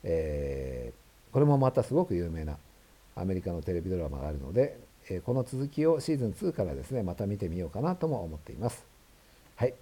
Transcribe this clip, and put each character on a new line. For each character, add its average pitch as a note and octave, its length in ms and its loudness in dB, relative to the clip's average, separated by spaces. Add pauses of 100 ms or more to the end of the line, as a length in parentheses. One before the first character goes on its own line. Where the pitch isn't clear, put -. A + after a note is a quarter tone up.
え C#2 880 -2 (380)
ー、 - 20 -20
こ B2+ 60 4
れ D3 60 8
も C#3+ 120 6
ま C3 140 6
た B2 120 4
す - 100 -2
ご F3 120 4
く G#2 100 -2
有 F2 140 0
名 D#2+ 160 -4
な D2 120 -6 (580)
ア - 100 -4
メ F#2+ 100 2
リ F2+ 60 0
カ F2+ 100 -4
の E2+ 100 -2
テ F#2 120 -2
レ E2+ 80 0
ビ F#2 80 -4
ド F#2 100 0
ラ D2+ 100 -2
マ C#2 100 -4
が C#2 80 -4
あ D2+ 40 -2
る D2+ 80 -4
の C#2 120 -8
で、 B2 280 2 (300)
え F#2 100 -2
ー、 - 20 -8
こ B2 120 0
の B2+ 100 2
続 C3 240 -4
き D3 180 0
を D#3+ 140 6
シ D#3+ 140 0
ー C#3+ 40 2
ズ A#2+ 100 2
ン F#2 60 0
ツ G3 140 -4
ー E3+ 40 2
か A2 120 0
ら E2 100 0
で C2+ 100 -6
す - 80 -10
ね、 B2 120 0
ま F2 120 -2
た G#2 100 -2
見 G2+ 120 0
て E2 120 -2
み E2+ 80 -2
よ F2 100 -2
う - 20 -6
か A2 120 -6
な F3 140 0
と E3 120 -2
も B2 160 -2
思 D#2+ 140 -8
っ - 20 -10
て - 120 -16
い A#2 60 -12
ま A#2 120 0
す。 - 140 -8 (720)
は B2 100 0
い。 - 160 2